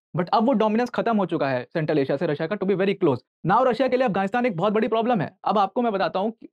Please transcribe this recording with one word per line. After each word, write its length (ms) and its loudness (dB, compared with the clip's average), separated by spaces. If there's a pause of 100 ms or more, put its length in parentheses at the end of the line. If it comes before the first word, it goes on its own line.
(180)
but 120 -2
अब 160 2
वो 80 4
डोमिनेंस 360 2
खत्म 280 -2
हो 80 2
चुका 240 -2
है 240 -4
सेंट्रल 260 0
एशिया 180 0
से 100 -2
रशिया 200 -2
का, 80 -4
to 80 -6
be 120 0
very 280 0
close। 160 2 (280)
Now 200 4
रशिया 200 0
के 100 0
लिए 80 2
अफगानिस्तान 400 -2
एक 120 -2
बहुत 160 0
बड़ी 140 0
प्रॉब्लम 340 0
है। 220 -8
अब 140 0
आपको 240 0
मैं 100 0
बताता 280 -2
हूँ 120 -2
कि 220 -20